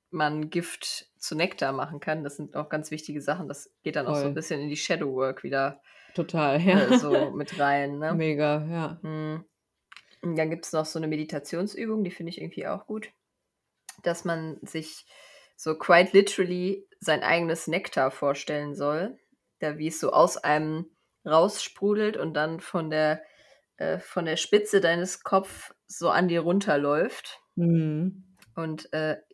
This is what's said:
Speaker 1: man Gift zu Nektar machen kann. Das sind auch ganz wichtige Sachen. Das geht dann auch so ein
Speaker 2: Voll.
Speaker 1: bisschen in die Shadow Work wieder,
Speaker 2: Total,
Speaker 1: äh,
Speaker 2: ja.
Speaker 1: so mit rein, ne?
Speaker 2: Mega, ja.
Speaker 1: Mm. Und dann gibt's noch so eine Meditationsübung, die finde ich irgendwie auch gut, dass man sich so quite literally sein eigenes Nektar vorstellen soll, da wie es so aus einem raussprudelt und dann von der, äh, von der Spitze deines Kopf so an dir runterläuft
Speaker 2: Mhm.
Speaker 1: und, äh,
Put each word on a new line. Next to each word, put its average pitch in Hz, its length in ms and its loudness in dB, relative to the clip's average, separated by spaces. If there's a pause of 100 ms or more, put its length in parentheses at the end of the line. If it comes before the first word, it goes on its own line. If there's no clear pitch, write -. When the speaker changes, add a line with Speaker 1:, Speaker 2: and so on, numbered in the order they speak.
(100)
Speaker 1:
man 151 400 -2
Gift - 560 -6 (120)
zu - 180 -8
Nektar 156 360 0
machen 143 280 -6
kann. 156 240 -4
Das 143 120 -10
sind 147 200 -12
auch 151 120 -6
ganz 156 220 -6
wichtige 151 320 -8
Sachen. 160 240 -4
Das - 240 -14 (120)
geht - 140 -6
dann 139 100 -2
auch 151 80 0
so 147 80 0
ein - 60 0
Speaker 2:
Voll. 143 60 -2
Speaker 1:
bisschen 156 260 -4
in 147 100 -6
die 147 60 -6
Shadow 147 380 -2
Work 131 300 -2
wieder, 135 360 -2 (340)
Speaker 2:
Total, 151 460 2
Speaker 1:
äh, 170 40 2 (260)
Speaker 2:
ja. 254 80 8
Speaker 1:
so - 320 4
mit - 300 -6
rein, 143 380 2
ne? 156 160 -2
Speaker 2:
Mega, 151 500 2
ja. 165 240 -4 (200)
Speaker 1:
Mm. 156 360 -6 (760)
Und 170 160 -4
dann 160 140 2
gibt's 165 220 -8
noch 156 140 0
so - 120 -6
eine 160 80 -2
Meditationsübung, 170 960 -4
die 180 80 -2
finde 170 200 -10
ich - 100 -10
irgendwie 170 260 -8
auch - 200 -6
gut, 214 240 -10 (920)
dass 170 220 -2
man 160 380 -4
sich - 440 -12 (480)
so 156 220 -4
quite 180 400 6
literally 190 720 2 (100)
sein 151 240 0
eigenes 170 460 2
Nektar 147 420 0
vorstellen 147 640 -4
soll, 156 420 -2 (440)
da 151 180 -4
wie 156 100 -4
es 165 120 -6
so 147 120 0
aus 170 240 6
einem 156 500 0 (380)
raussprudelt 208 920 2
und 156 180 -6
dann 156 240 -2
von 160 320 -4
der, 156 320 0 (540)
äh, 160 240 -2
von - 240 -6
der 160 120 -2
Spitze 208 440 2
deines 170 420 0
Kopf - 500 -2 (140)
so - 240 -2
an 180 160 4
dir 170 140 2
runterläuft 160 1000 0 (140)
Speaker 2:
Mhm. 170 680 2 (320)
Speaker 1:
und, 160 360 -8
äh, 156 260 -2 (160)